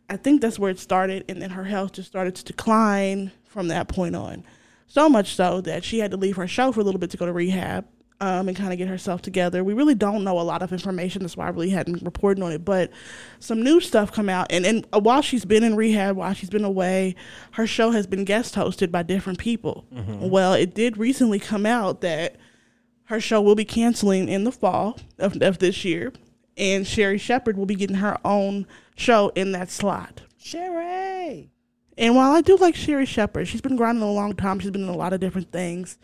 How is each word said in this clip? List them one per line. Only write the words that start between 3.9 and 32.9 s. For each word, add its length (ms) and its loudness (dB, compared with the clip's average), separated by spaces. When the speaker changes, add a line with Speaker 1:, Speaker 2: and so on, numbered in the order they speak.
Speaker 1:
on. 280 -10
So 220 4
much 260 4
so 280 2
that 220 -6
she 140 -4
had 140 -2
to 40 -4
leave 200 -2
her 100 -4
show 260 0
for 80 0
a 40 2
little 160 -2
bit 100 -4
to 60 -10
go 100 -4
to 60 -2
rehab, 540 -2
um, 260 -2
and 80 -4
kinda 200 -4
get 120 -6
herself 340 -6
together. 420 0
We 80 0
really 220 4
don't 300 0
know 140 0
a 40 0
lot 200 -4
of 100 -6
information. 500 -6
That's 140 -8
why 100 -6
I 40 -4
really 200 -2
hadn't 240 -2
been 100 -6
reporting 400 0
on 80 -4
it. 120 -8
But 260 0
some 240 -4
new 180 4
stuff 320 2
come 160 -2
out. 220 -2
And, 160 2
and, 260 0
uh, 80 2
while 220 6
she's 240 -2
been 180 4
in 100 4
rehab, 420 2
while 180 -4
she's 160 -10
been 140 0
away, 500 0
her 140 0
show 260 2
has 140 2
been 180 -4
guest 300 -2
hosted 360 0
by 120 0
different 360 -4
people. 560 -4
Speaker 2:
Mm-hmm. 340 -6
Speaker 1:
Well, 240 4
it 220 2
did 240 0
recently 400 2
come 260 -2
out 380 0
that 340 -4
her 160 -4
show 200 2
will 140 8
be 100 2
canceling 640 2
in 160 0
the 80 0
fall 460 0
of, 220 0
of 180 4
this 260 0
year. 280 -4
And 280 0
Sherri 300 2
Shepherd 400 0
will 80 -4
be 100 -2
getting 220 -2
her 260 0
own 440 0
show 380 4
in 180 0
that 180 -6
slot. 500 -4
Speaker 2:
Sherri! 1160 -8
Speaker 1:
And 180 4
while 180 6
I 100 6
do 140 8
like 180 6
Sherri 320 0